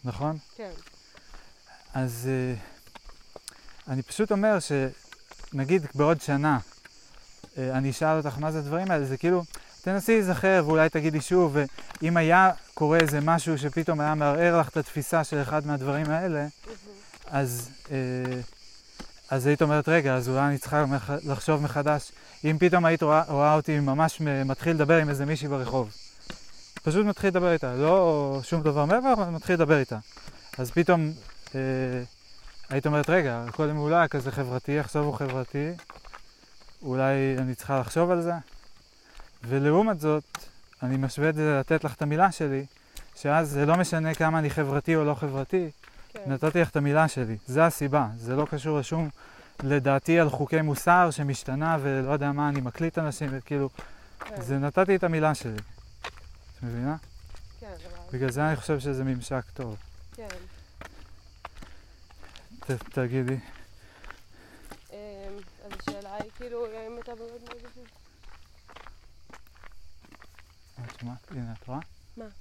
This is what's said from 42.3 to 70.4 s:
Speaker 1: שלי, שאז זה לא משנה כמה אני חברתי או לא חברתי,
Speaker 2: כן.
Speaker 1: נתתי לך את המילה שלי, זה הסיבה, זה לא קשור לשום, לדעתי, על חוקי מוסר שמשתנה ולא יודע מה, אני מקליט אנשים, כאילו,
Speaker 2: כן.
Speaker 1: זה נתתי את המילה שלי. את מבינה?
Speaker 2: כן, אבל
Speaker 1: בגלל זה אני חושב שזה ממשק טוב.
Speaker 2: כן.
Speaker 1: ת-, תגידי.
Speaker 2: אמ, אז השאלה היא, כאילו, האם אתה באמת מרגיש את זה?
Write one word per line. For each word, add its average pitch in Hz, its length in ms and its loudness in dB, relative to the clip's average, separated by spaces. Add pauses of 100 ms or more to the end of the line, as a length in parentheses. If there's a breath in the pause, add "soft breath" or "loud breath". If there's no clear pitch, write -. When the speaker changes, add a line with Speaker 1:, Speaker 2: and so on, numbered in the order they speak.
Speaker 1:
שלי, 139 340 -2 (500 loud breath)
שאז 151 340 2
זה 143 160 2
לא 156 120 4
משנה 160 380 0
כמה 160 240 2
אני 151 100 0
חברתי 143 460 0
או 156 100 4
לא 147 80 2
חברתי, 143 560 -2 (440 loud breath)
Speaker 2:
כן. - 140 -14
Speaker 1:
נתתי 147 340 2
לך 165 80 2
את - 60 -6
המילה 147 320 4
שלי, 113 300 -4 (100)
זה 143 180 4
הסיבה, 147 420 2 (100)
זה 117 180 -4
לא 147 160 0
קשור 151 280 -2
לשום, 160 300 -2 (540 loud breath)
לדעתי, 139 560 2
על 156 100 4
חוקי 156 320 0
מוסר 170 500 4
שמשתנה 143 720 -2
ולא 135 300 0
יודע 143 200 0
מה, 147 180 0
אני 143 120 -2
מקליט 160 360 -4
אנשים, 143 480 -4
כאילו, 139 240 -2 (500 loud breath)
Speaker 2:
כן. 208 220 -12
Speaker 1:
זה 131 180 -2
נתתי 185 360 2
את 180 80 0
המילה 156 320 2
שלי. 110 220 -8 (1000)
את - 60 -12
מבינה? 123 320 -4 (640)
Speaker 2:
כן, 226 80 -18 (180)
אבל - 180 -14 (100)
Speaker 1:
בגלל 131 180 -2
זה 147 160 0
אני 160 80 2
חושב 147 240 -2
שזה 135 240 -4
ממשק 127 400 -4 (100)
טוב. 113 240 -10 (380)
Speaker 2:
כן. 220 120 -16 (2250 loud breath)
Speaker 1:
ת-, - 120 -8 (220)
תגידי. 127 440 -2 (1500 loud breath)
Speaker 2:
אמ, - 60 -20 (680)
אז 202 140 -16
השאלה 202 360 -12
היא, 208 200 -10
כאילו, 240 300 -10
האם 220 380 -12
אתה 240 120 -14
באמת 233 340 -18
מרגיש 240 160 -18
את 240 100 -20
זה? 247 60 -20 (3000)